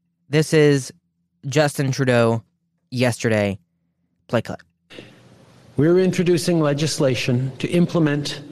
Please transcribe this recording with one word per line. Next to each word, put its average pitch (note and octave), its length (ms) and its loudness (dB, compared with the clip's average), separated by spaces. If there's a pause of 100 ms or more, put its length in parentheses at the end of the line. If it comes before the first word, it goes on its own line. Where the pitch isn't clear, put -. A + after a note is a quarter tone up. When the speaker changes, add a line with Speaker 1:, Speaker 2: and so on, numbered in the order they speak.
(300)
Speaker 1:
This D3+ 240 0
is D3 380 4 (540)
Justin C#3+ 460 0
Trudeau A#2 520 0 (460)
yesterday. A2+ 680 0 (680)
Play A#2+ 140 -2
clip. - 200 -12 (1160)
Speaker 2:
We're E3+ 220 4
introducing F3 600 0
legislation C3+ 1000 0
to - 100 -4
implement D#3 720 0 (100)